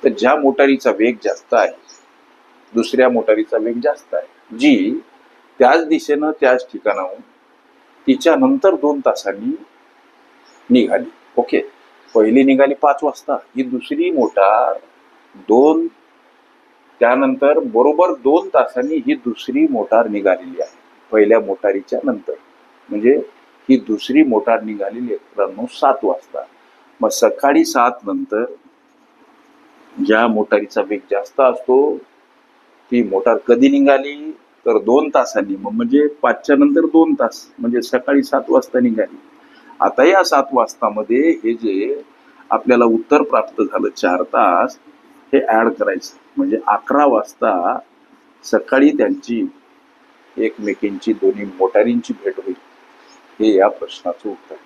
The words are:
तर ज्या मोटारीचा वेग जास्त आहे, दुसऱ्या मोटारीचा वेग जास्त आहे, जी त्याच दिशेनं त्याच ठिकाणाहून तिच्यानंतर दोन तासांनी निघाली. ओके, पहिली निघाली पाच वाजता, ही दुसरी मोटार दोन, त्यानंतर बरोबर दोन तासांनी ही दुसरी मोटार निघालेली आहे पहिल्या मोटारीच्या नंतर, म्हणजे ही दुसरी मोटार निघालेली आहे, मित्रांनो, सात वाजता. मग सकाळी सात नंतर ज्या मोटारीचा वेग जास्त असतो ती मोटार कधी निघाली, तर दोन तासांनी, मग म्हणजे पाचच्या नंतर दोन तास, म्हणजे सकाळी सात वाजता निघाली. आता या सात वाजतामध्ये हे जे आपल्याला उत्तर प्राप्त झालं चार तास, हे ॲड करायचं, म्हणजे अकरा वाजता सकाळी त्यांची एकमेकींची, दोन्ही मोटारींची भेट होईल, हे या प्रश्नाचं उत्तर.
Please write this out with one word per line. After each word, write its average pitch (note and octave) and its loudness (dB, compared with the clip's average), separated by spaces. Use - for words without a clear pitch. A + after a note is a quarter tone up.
तर C3+ 2
ज्या B2+ 2
मोटारीचा C#3 0
वेग A#2 0
जास्त - -6
आहे, G2+ 2
दुसऱ्या B2 2
मोटारीचा A2 0
वेग A#2 -4
जास्त - -4
आहे, - -12
जी B2 2
त्याच D3+ 4
दिशेनं D3 -2
त्याच B2+ 2
ठिकाणाहून G2 -6
तिच्यानंतर C#3 2
दोन D3 0
तासांनी G#2 -4
निघाली. - 2
ओके, - -2
पहिली A2+ 4
निघाली C#3 2
पाच C#3+ 0
वाजता, C#3+ -4
ही C3 -4
दुसरी B2+ -4
मोटार A2+ 2
दोन, D3+ 4
त्यानंतर C3 2
बरोबर D3+ 2
दोन D#3 2
तासांनी C3 0
ही D3 0
दुसरी C3 -2
मोटार A2+ 0
निघालेली F2+ -4
आहे - -10
पहिल्या A2 4
मोटारीच्या G2 -4
नंतर, A#2 -6
म्हणजे A2+ 2
ही C3 6
दुसरी B2+ 2
मोटार A2+ 0
निघालेली G#2+ -8
आहे, - -4
मित्रांनो, G2+ -6
सात C3+ -2
वाजता. F2 -6
मग A2 0
सकाळी C#3+ 2
सात B2 -2
नंतर G2 -4
ज्या A2 2
मोटारीचा G#2+ -2
वेग G#2 -4
जास्त - -4
असतो C3 2
ती A#2+ 0
मोटार G#2 0
कधी A#2+ 4
निघाली, C#3+ 0
तर A2 2
दोन C3 2
तासांनी, G2 -2
मग G2 -10
म्हणजे A#2+ 2
पाचच्या C3 0
नंतर C#3+ 2
दोन D#3+ 4
तास, A#2 -4
म्हणजे A#2+ -2
सकाळी C3 -2
सात C3+ -4
वाजता B2+ 0
निघाली. A2+ -2
आता A2 2
या F#3 4
सात C#3 0
वाजतामध्ये A2+ 0
हे A2+ -2
जे A2+ -4
आपल्याला A#2+ 2
उत्तर A#2 2
प्राप्त - -2
झालं G2 -2
चार F2 -2
तास, G#2 0
हे C#3 4
ॲड A2+ 2
करायचं, G2 -6
म्हणजे G#2+ -2
अकरा B2+ 0
वाजता G#2+ -2
सकाळी C3+ 2
त्यांची A2+ -2
एकमेकींची, G#2+ -4
दोन्ही G2+ -2
मोटारींची G#2+ 0
भेट G2 -6
होईल, F#2 -10
हे G#2+ 2
या G2 4
प्रश्नाचं - -10
उत्तर. E2 -16